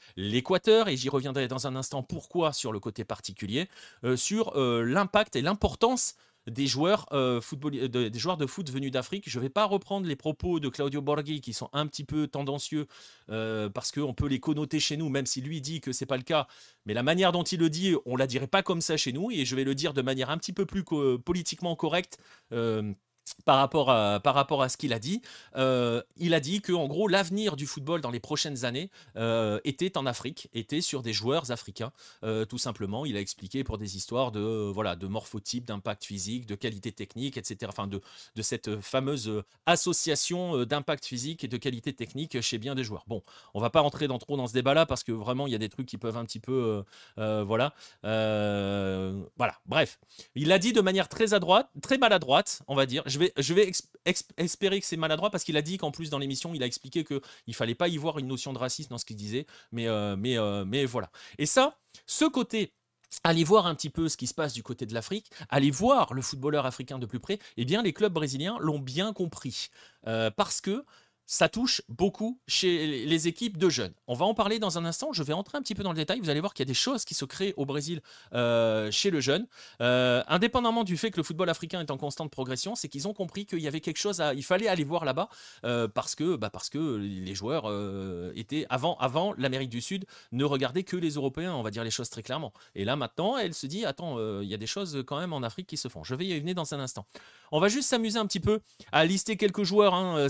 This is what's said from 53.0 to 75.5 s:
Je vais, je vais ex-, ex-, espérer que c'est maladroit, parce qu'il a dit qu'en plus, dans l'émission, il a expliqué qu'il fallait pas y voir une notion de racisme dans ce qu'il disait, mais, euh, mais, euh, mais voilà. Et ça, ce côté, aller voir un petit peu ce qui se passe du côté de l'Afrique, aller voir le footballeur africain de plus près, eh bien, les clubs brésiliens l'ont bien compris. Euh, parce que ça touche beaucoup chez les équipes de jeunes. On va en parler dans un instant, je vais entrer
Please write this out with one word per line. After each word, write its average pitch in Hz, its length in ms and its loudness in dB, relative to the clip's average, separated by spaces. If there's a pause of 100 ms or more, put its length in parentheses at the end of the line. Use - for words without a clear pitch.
Je 143 60 0
vais, 175 180 4
je 139 160 2
vais 196 140 6
ex-, - 240 -4 (140)
ex-, - 220 0 (100)
espérer 190 420 0
que - 80 -6
c'est - 100 -4
maladroit, 165 320 0
parce 180 140 -4
qu'il 151 120 -2
a 151 60 4
dit 165 160 -2
qu'en 156 140 -4
plus, 156 180 -8
dans 147 80 -2
l'émission, 139 380 -4
il 135 80 -2
a - 20 2
expliqué 135 380 -2
qu'il - 500 -8
fallait 117 220 0
pas 175 120 2
y 170 100 -2
voir 151 200 -2
une 135 80 -4
notion 135 280 -6
de 127 40 -6
racisme 127 320 -4
dans 120 80 -10
ce - 80 -8
qu'il 110 120 -10
disait, 107 280 -4 (260)
mais, 117 160 -2
euh, 104 300 2
mais, 120 220 0
euh, 101 260 0
mais 131 200 0
voilà. 117 260 -4 (260)
Et 147 80 -2
ça, 269 320 4 (300)
ce - 180 2
côté, 226 480 0 (500)
aller 165 200 6
voir 190 240 6
un 160 80 0
petit 143 160 -6
peu 160 180 0
ce - 80 -4
qui 131 80 -6
se - 80 -4
passe 147 200 -2
du 113 100 -8
côté 120 240 -8
de 110 60 -8
l'Afrique, 151 360 -6 (200)
aller 139 200 6
voir 202 440 4
le 127 100 -2
footballeur 143 420 0
africain 127 320 -6
de 123 80 -6
plus 120 140 -4
près, 196 180 -4 (200)
eh 123 80 0
bien, 202 180 2
les 180 100 2
clubs 208 180 2
brésiliens 156 480 -2
l'ont 156 200 0
bien 151 340 -2
compris. - 560 -6 (380)
Euh, 113 240 2
parce - 280 0
que 220 240 -2 (420)
ça - 240 2
touche 247 380 0
beaucoup 202 600 -2
chez 156 580 2
les 160 220 2
équipes 202 300 -2
de 156 120 6
jeunes. 117 240 0 (140)
On 123 60 -2
va 135 120 2
en 220 80 4
parler 214 260 0
dans 180 180 0
un 170 80 -2
instant, 262 280 -4
je - 100 -2
vais 147 100 -2
entrer 202 240 -4